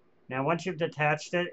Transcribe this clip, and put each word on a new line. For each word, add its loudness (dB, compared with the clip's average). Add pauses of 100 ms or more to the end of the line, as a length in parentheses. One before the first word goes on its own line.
(280)
Now, -2
once 0
you've -4
detached 0
it, 0